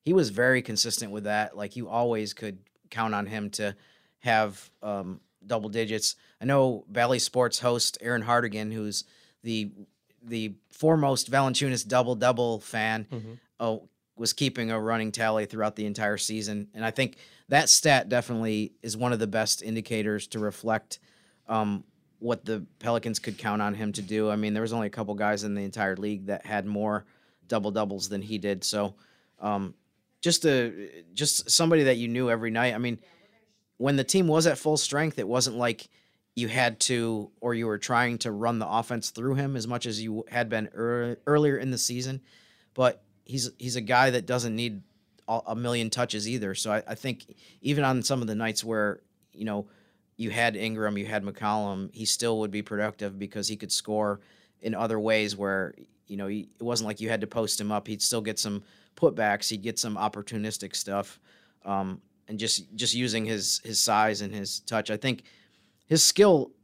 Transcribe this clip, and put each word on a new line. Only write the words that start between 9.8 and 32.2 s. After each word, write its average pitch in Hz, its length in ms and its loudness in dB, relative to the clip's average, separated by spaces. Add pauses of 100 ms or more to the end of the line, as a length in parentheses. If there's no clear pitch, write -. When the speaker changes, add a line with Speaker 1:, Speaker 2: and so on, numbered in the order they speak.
Speaker 1:
the 113 300 -6 (180)
foremost 151 580 2
Valanciunas 131 580 2
double-double 120 760 2
fan, 110 500 -2
Speaker 2:
Mm-hmm. 113 220 -10 (260)
Speaker 1:
uh, 113 180 0 (380)
was 113 180 -2
keeping 123 380 -2
a 110 80 0
running 110 320 0
tally 110 340 0
throughout 107 300 -2
the 107 100 -4
entire 104 320 0
season. 104 560 -4
And 110 100 -8
I 113 80 -2
think 131 260 -2 (300)
that 143 220 4
stat 131 400 6
definitely 113 720 0
is 107 160 -8
one 123 160 2
of 110 60 0
the 110 80 0
best 110 340 0
indicators 107 680 -4
to 113 120 -8
reflect, 107 600 -2 (480)
um, 107 360 0 (380)
what 117 220 -2
the 107 220 -4 (140)
Pelicans 117 380 -2
could 107 200 -8
count 107 240 -2
on 104 120 0
him 104 200 -4
to 101 80 -6
do. 107 280 0
I 104 60 0
mean, 107 180 -2
there 107 80 0
was 113 120 -2
only 110 140 -2
a - 20 -4
couple 104 260 -6
guys 104 300 0
in 101 80 -4
the 101 80 -4
entire 98 340 -2
league 98 300 -6
that 101 200 -6
had 101 200 -4
more 104 400 -2 (420)
double-doubles 101 640 -2
than 101 120 -4
he 110 160 -8
did. 98 280 -4
So, 104 300 -2 (440)
um, 98 340 -2 (460)
just 170 260 2
a, 98 680 0
just - 360 -2
somebody 165 340 6
that 131 120 6
you 117 140 -2
knew 123 200 2